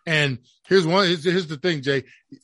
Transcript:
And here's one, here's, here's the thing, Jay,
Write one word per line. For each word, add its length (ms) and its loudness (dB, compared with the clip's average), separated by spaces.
And 340 0
here's 180 4
one, 220 2
here's, 160 -2
here's 240 0
the 100 -8
thing, 240 -2
Jay, 220 -2